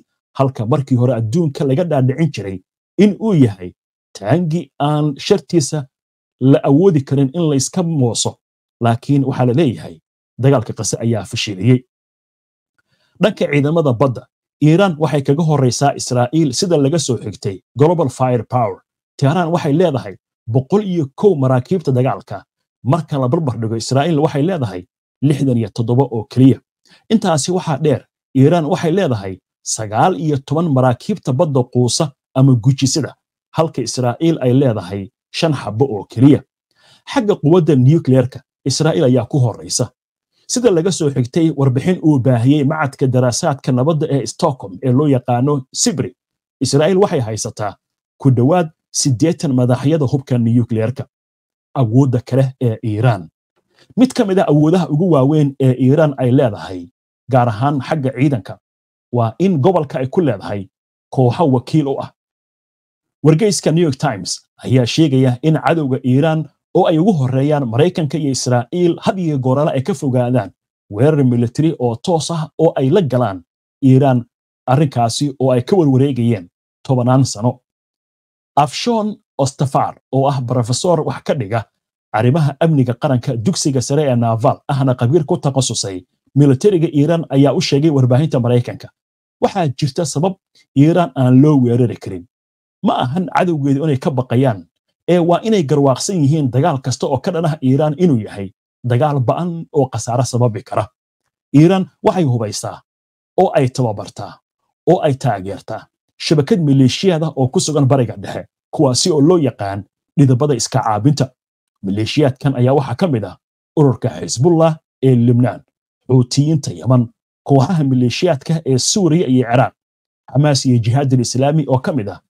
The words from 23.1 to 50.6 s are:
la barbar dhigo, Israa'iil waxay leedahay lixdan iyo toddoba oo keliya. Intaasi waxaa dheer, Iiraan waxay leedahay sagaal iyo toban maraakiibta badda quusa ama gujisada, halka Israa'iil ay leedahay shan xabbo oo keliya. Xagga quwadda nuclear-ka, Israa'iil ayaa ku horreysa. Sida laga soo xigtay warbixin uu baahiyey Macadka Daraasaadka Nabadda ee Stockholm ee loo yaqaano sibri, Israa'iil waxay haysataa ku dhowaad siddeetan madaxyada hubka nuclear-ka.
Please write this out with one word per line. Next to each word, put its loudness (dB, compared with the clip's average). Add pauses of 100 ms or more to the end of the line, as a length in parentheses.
la 0
barbar -2
dhigo, -4
Israa'iil -2
waxay 0
leedahay -4 (400)
lixdan 0
iyo -2
toddoba 0
oo -6
keliya. 4 (520)
Intaasi 0
waxaa -4
dheer, 0 (340)
Iiraan 4
waxay -2
leedahay -2 (300)
sagaal -2
iyo -2
toban -2
maraakiibta 0
badda 0
quusa -2 (300)
ama 4
gujisada, -2 (420)
halka -2
Israa'iil -2
ay 2
leedahay 0 (300)
shan -2
xabbo -4
oo -4
keliya. 4 (680)
Xagga 0
quwadda 2
nuclear-ka, 2 (260)
Israa'iil 0
ayaa 2
ku -4
horreysa. -4 (640)
Sida 2
laga 0
soo -2
xigtay 0
warbixin 0
uu 2
baahiyey 2
Macadka -2
Daraasaadka -2
Nabadda 0
ee -2
Stockholm -4
ee -2
loo 2
yaqaano 0 (200)
sibri, -4 (500)
Israa'iil 2
waxay 2
haysataa -8 (480)
ku 0
dhowaad 2 (240)
siddeetan -2
madaxyada 0
hubka -2
nuclear-ka. -2 (720)